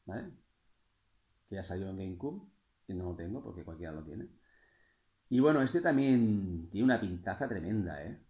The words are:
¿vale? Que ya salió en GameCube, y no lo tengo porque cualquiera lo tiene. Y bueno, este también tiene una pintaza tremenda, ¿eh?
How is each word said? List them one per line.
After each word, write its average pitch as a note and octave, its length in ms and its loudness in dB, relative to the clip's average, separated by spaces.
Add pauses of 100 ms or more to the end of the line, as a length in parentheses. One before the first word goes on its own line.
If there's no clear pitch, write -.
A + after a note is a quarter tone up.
¿vale? G#2+ 260 -10 (1160)
Que G2+ 80 -10
ya F#2+ 80 -6
salió F#2 260 -6
en F#2+ 80 -8
GameCube, G2 520 -8 (380)
y F#2+ 80 -6
no F2+ 100 -4
lo F2+ 100 -4
tengo F2+ 280 -8
porque F2 200 -12
cualquiera D#2+ 300 -10
lo D#2 100 -10
tiene. D#2 260 -10 (1000)
Y B2+ 100 6
bueno, D3+ 220 8
este C3+ 200 2
también A2+ 880 4
tiene G#2 140 0
una B2 140 6
pintaza F#2+ 480 -4
tremenda, F2+ 560 -2
¿eh? F2+ 160 -12 (100)